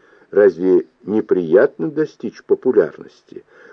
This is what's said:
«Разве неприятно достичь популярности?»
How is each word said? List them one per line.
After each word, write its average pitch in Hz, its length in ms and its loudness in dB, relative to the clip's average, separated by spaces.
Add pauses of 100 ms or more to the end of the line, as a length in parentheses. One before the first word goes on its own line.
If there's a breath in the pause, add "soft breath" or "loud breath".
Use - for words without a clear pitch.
(340 soft breath)
«Разве 90 520 2 (180)
неприятно 104 880 -2
достичь 147 500 -10
популярности?» - 1000 -4 (280 soft breath)